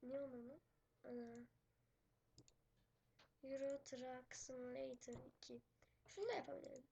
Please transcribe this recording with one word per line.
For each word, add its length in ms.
Ne 180
onun 280
adı? 120
Ana. 420
Euro 400
Truck 540
Simulator 880
iki. 360
Şunu 220
da 40
yapabilirim. 600